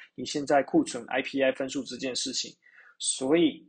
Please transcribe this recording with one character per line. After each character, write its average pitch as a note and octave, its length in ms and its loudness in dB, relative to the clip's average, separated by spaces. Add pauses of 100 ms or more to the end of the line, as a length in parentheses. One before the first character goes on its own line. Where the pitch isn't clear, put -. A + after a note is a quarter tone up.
(140)
你 B2+ 120 -10
现 C#3+ 200 -4
在 C#3 160 4
库 D3 220 4
存 A#2+ 240 -6
I C3 160 -2
P C3+ 180 -2
I C3 120 4
分 C3+ 140 -4
数 C3+ 160 -6
这 B2 140 -10
件 B2+ 180 -4
事 - 160 -4
情。 - 220 -6 (460)
所 C3 380 0
以 E3 320 2